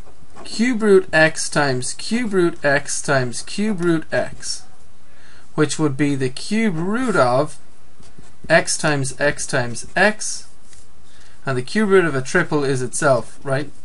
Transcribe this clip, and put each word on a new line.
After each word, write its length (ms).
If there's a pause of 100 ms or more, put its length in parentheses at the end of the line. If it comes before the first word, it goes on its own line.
(440)
cube 380
root 300
x 360
times 460
cube 400
root 280
x 380
times 420
cube 400
root 300
x, 500 (920)
which 240
would 180
be 180
the 140
cube 480
root 400
of 400 (880)
x 300
times 420
x 280
times 400 (100)
x, 500 (1000)
and 100
the 60
cube 260
root 160
of 100
a 60
triple 420
is 200
itself, 600
right? 280 (140)